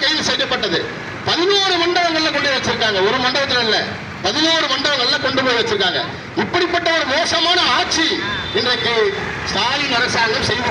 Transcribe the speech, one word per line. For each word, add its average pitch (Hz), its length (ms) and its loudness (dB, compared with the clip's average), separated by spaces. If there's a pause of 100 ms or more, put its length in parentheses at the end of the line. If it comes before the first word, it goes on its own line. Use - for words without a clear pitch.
கைது 285 260 0
செய்யப்பட்டது, 254 500 0 (480)
பதினோரு 381 540 2
மண்டபங்கள்ல 339 540 2
கொண்டு 277 140 0
போய் 262 80 0
வச்சிருக்காங்க, 220 500 0
ஒரு 233 180 2
மண்டபத்துல 254 420 0
இல்ல, 202 120 2 (460)
பதினோரு 302 480 2
மண்டபங்கள்ல 277 520 0
கொண்டு 262 200 2
போய் 240 140 2
வச்சிருக்காங்க. 196 420 0 (420)
இப்படிப்பட்ட 339 440 0 (100)
ஒரு 294 180 0
மோசமான 339 440 2 (180)
ஆட்சி 330 300 0 (520)
இன்றைக்கு 233 340 0 (560)
ஸ்டாலின் 269 500 0
அரசாங்கம் 233 500 0
செய்து 214 220 -2